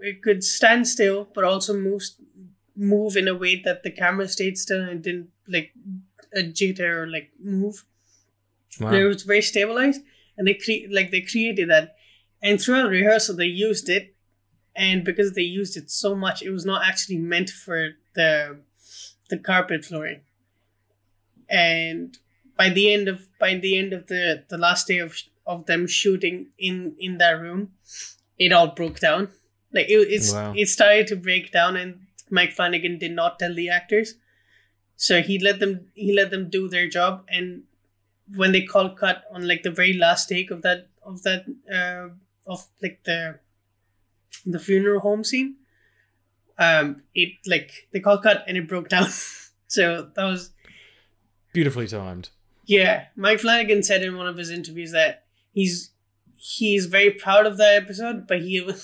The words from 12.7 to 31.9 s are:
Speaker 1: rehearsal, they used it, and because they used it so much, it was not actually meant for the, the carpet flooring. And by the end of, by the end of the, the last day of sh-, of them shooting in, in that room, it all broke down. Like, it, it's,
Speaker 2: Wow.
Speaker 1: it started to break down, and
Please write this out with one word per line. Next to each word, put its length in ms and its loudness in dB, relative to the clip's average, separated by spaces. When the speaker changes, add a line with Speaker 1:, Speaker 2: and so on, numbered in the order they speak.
Speaker 1:
rehearsal, 480 2
they 80 -2
used 460 -2
it, 240 -2
and 300 0
because 300 0
they 80 -2
used 340 -6
it 140 -14
so 240 -2
much, 260 -4
it 100 -8
was 140 -6
not 240 0
actually 300 -4
meant 320 -2
for 400 -6
the, 460 0
the 80 -6
carpet 480 -2
flooring. 380 -10
And 640 0
by 140 4
the 240 4
end 140 0
of, 180 -6
by 180 2
the 200 0
end 160 -2
of 140 -10
the, 420 -2
the 80 -10
last 300 0
day 120 0
of 160 -6
sh-, 140 -14
of 200 -8
them 200 0
shooting 600 0
in, 400 -6
in 200 -6
that 220 4
room, 320 -8
it 140 4
all 160 8
broke 320 -8
down. 280 2
Like, 200 0
it, 180 6
it's, 240 0
Speaker 2:
Wow. 240 -6
Speaker 1:
it 120 2
started 400 6
to 80 -4
break 360 -2
down, 240 2
and 300 -10